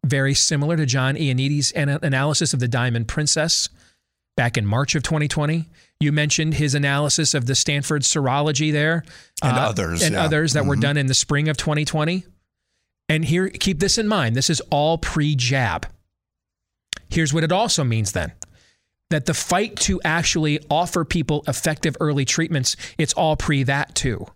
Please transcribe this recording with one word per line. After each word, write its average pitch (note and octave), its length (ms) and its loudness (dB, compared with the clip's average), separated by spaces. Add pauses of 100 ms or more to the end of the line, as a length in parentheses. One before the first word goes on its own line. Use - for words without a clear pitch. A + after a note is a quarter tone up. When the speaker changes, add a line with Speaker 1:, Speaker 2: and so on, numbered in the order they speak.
Speaker 1:
Very C3+ 300 2
similar D3+ 420 2
to D#3 80 2
John C3 300 0
Ioannidis' C#3 600 0
ana-, C#3+ 280 0
analysis C#3 500 0
of C3+ 60 0
the B2 80 0
Diamond A#2+ 400 0
Princess D3+ 600 0 (720)
back A#2+ 200 0
in G#2 80 0
March A#2+ 300 0
of C#3+ 80 0
twenty D3+ 240 0
twenty. D#3 400 -2 (320)
You D3 140 4
mentioned D3+ 400 2
his C#3+ 220 2
analysis C#3+ 580 0
of B2+ 140 0
the C3+ 80 0
Stanford C#3+ 480 0
serology D3 680 0
there. D#3 320 0 (380)
Speaker 2:
And B2+ 160 2
Speaker 1:
uh, C3 40 2
Speaker 2:
others, F2+ 420 -2
Speaker 1:
and D#3 100 2
Speaker 2:
yeah. E3+ 100 0
Speaker 1:
others D#3 300 0
that D3 120 2
were C#3+ 100 2
Speaker 2:
Mm-hmm. C3 60 0
Speaker 1:
done C#3+ 160 0
in C3+ 100 0
the C3 60 0
spring D3+ 360 0
of D3+ 80 -2
twenty D3+ 260 -2
twenty. D#3+ 400 -2 (840)
And D#3 160 0
here, F3 240 2
keep F3+ 300 -2
this G3 180 2
in A3 100 0
mind. D3 300 0
This C3 120 0
is D#3 120 0 (100)
all D3+ 260 2
pre-jab. C3 880 0 (1200)
Here's D#3 240 2
what D#3+ 100 2
it D#3+ 80 0
also F#3 320 0
means A2+ 300 0
then. E2+ 180 -4 (800)
That D3+ 160 0
the D#3+ 80 0
fight G3 460 0
to F3+ 220 0
actually D#3 560 0 (100)
offer E3 360 0
people D3+ 420 -2
effective D3+ 520 -2
early C#3+ 260 0
treatments, D#3+ 500 0 (220)
it's D3+ 160 0
all D#3 240 2
pre C#3+ 260 0
that C#3 320 -2
too. - 300 -4 (100)